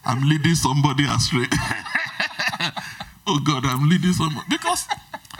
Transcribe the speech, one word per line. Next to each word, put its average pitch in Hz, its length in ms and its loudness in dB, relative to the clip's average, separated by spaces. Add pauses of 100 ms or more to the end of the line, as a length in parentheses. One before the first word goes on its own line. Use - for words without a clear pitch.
I'm 131 240 2
leading 156 260 4
somebody 143 500 2
astray." 120 440 0
<laughs> - 1800 -6
"Oh 160 160 2
God, 139 220 0
I'm 139 240 2
leading 180 240 4
somebody." 156 380 -2
Because 339 360 -2 (540)